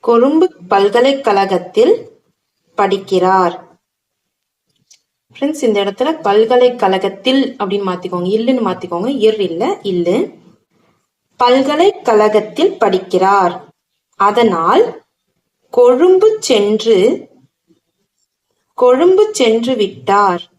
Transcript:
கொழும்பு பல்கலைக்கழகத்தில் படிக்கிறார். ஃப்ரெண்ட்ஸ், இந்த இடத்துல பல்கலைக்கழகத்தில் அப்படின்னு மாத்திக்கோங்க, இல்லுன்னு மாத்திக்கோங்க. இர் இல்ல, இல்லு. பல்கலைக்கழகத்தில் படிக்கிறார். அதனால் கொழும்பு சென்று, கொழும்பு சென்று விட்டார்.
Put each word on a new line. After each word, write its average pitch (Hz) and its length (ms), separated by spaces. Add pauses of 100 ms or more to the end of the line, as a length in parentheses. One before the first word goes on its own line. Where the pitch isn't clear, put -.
கொழும்பு 277 440 (240)
பல்கலைக்கழகத்தில் 208 1200 (840)
படிக்கிறார். 190 760 (1800)
ஃப்ரெண்ட்ஸ், 302 300
இந்த 208 160
இடத்துல 202 260 (160)
பல்கலைக்கழகத்தில் 226 1160 (200)
அப்படின்னு 202 280
மாத்திக்கோங்க, 180 460
இல்லுன்னு 233 320
மாத்திக்கோங்க. 180 420 (180)
இர் 214 200
இல்ல, 165 160 (280)
இல்லு. 175 240 (1300)
பல்கலைக்கழகத்தில் 262 1300 (120)
படிக்கிறார். 190 720 (680)
அதனால் 208 640 (920)
கொழும்பு 349 500 (200)
சென்று, 214 500 (1800)
கொழும்பு 349 480 (140)
சென்று 233 420
விட்டார். 196 640 (140)